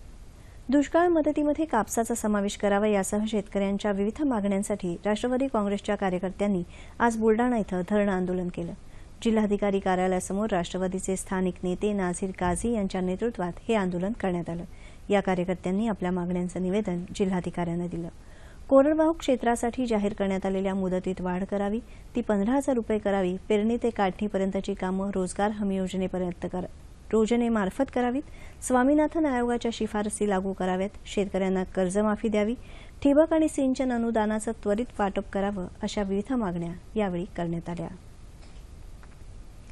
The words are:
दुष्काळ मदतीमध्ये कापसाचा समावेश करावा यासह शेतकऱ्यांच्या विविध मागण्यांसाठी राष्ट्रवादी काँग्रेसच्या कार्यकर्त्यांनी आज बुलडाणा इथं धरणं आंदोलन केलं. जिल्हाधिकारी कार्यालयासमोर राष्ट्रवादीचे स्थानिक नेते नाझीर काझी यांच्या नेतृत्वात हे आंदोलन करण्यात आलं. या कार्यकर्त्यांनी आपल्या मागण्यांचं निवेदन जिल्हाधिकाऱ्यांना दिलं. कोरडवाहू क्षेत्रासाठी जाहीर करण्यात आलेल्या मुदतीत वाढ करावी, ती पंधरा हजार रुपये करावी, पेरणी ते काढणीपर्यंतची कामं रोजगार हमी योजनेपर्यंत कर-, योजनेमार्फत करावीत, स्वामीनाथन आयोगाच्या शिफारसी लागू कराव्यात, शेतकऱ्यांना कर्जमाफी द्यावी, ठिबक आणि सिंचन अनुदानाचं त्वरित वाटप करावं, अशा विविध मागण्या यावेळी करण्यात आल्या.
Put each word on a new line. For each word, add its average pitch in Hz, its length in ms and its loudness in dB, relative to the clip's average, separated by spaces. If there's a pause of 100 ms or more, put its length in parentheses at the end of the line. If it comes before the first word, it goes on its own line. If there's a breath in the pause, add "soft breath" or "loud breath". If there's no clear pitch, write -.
(720 loud breath)
दुष्काळ 294 380 4
मदतीमध्ये 302 580 2
कापसाचा 233 500 0
समावेश 208 420 0
करावा 202 300 2
यासह 208 400 2
शेतकऱ्यांच्या 202 640 0
विविध 202 320 0
मागण्यांसाठी 202 840 0
राष्ट्रवादी 247 420 2
काँग्रेसच्या 202 480 0
कार्यकर्त्यांनी 190 680 0 (360 loud breath)
आज 233 180 4
बुलडाणा 226 400 4
इथं 185 320 0
धरणं 208 220 4
आंदोलन 185 360 0
केलं. 170 260 -6 (480 loud breath)
जिल्हाधिकारी 208 580 2
कार्यालयासमोर 185 680 0
राष्ट्रवादीचे 185 680 -2
स्थानिक 185 380 0 (100)
नेते 185 300 0
नाझीर 190 460 -2
काझी 180 340 0
यांच्या 196 280 0
नेतृत्वात 185 520 -2 (140)
हे 233 80 2
आंदोलन 185 360 0
करण्यात 180 380 -2
आलं. 170 140 -6 (460 loud breath)
या 202 120 4
कार्यकर्त्यांनी 185 680 0
आपल्या 180 240 -2
मागण्यांचं 180 500 -2
निवेदन 185 420 0 (120)
जिल्हाधिकाऱ्यांना 175 720 0
दिलं. 170 200 -6 (600 loud breath)
कोरडवाहू 311 440 8
क्षेत्रासाठी 240 720 2
जाहीर 208 280 2
करण्यात 190 320 0
आलेल्या 190 280 0
मुदतीत 185 480 0
वाढ 180 220 -2
करावी, 202 360 0 (360 loud breath)
ती 240 60 0
पंधरा 208 300 2
हजार 277 240 2
रुपये 220 220 2
करावी, 196 400 0 (120)
पेरणी 220 340 4
ते 240 60 2
काढणीपर्यंतची 196 840 0
कामं 190 420 -2
रोजगार 196 360 0
हमी 208 240 -2
योजनेपर्यंत 185 800 -2
कर-, 185 120 -4 (480)
योजनेमार्फत 226 840 2
करावीत, 247 260 2 (420 loud breath)
स्वामीनाथन 302 600 4
आयोगाच्या 240 480 0
शिफारसी 214 560 -2
लागू 190 240 0
कराव्यात, 185 360 0 (160)
शेतकऱ्यांना 190 580 0
कर्जमाफी 208 640 2
द्यावी, 214 280 2 (480 loud breath)
ठिबक 294 300 6
आणि 311 140 6
सिंचन 262 440 0
अनुदानाचं 226 600 0
त्वरित 208 480 -2
वाटप 196 340 0
करावं, 196 340 -2 (160)
अशा 208 200 -2
विविध 202 300 -2
मागण्या 175 400 -2 (220)
यावेळी 185 300 0 (120)
करण्यात 170 320 -2
आल्या. 170 180 -6 (1800 loud breath)